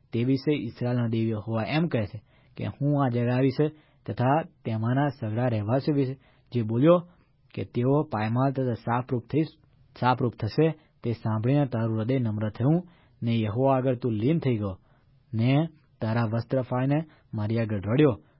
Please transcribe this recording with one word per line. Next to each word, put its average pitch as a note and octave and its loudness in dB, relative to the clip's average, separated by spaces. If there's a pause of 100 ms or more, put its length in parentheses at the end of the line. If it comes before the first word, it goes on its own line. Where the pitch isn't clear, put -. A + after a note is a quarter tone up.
(140)
તે A#2 0
વિશે C3+ 2
ઇસ્રાયેલનો B2 -2
દેવ A2+ 0
યહોવા A2 -4
એમ D3+ 0
કહે A2+ -2
છે - -12 (340)
કે A#2 -6
હું C#3 0
આ B2 2
જગા A#2+ 0
વિશે C3+ 2 (400)
તથા C3 0 (240)
તેમાંના A#2+ 0
સઘળા A#2 -4
રહેવાસીઓ A#2+ 0
વિશે C3+ -2 (340)
જે A#2+ 0
બોલ્યો D3 4 (440)
કે G#2 -6
તેઓ C3+ 0
પાયમાલ A2+ -2
તથા B2+ -2
સાપરૂપ B2 -2
થઈ, D#3 0 (560)
સાપરૂપ B2 0
થશે, D3+ 0 (340)
તે A#2+ -2
સાંભળીને A#2 0
તારું A2+ -2
હૃદય B2+ 0
નમ્ર G#2+ -2
થયું, D#3 0 (340)
ને A#2 2
યહોવા B2+ 2
આગળ C3 0
તું A#2+ -2
લીન B2 2
થઈ B2 0
ગયો, G2+ -6 (540)
ને C3 2 (340)
તારા A2+ 0
વસ્ત્ર A#2 -2
ફાડીને C3+ 0 (300)
મારી A2 -2
આગળ G#2+ -2
રડ્યો, B2 2 (160)